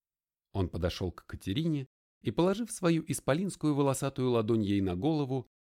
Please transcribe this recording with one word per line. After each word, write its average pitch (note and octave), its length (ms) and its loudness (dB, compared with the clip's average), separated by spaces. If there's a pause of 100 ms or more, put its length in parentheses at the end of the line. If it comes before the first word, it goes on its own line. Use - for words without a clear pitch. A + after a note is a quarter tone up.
(520)
Он F#2 160 0
подошёл F2 440 -4
к - 140 -20
Катерине C#3 640 -4 (340)
и, - 80 -2
положив G3 400 0
свою E3+ 360 0
исполинскую D3+ 680 -2
волосатую C3+ 560 0
ладонь A2+ 320 4
ей G2+ 180 2
на F#2 160 0
голову, C3+ 520 -2 (200)